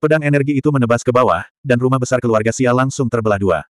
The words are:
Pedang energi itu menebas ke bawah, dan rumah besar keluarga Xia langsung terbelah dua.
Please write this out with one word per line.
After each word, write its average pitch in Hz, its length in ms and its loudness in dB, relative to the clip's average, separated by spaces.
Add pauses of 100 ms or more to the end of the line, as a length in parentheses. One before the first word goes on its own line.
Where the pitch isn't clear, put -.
Pedang 156 240 0
energi 143 320 0
itu 131 160 -2
menebas 120 320 0
ke 127 80 0
bawah, 104 320 0 (160)
dan 123 160 0
rumah 131 240 0
besar 123 160 -2
keluarga 113 320 0
Xia 123 240 0
langsung 131 320 0
terbelah 110 320 0
dua. 92 200 0 (180)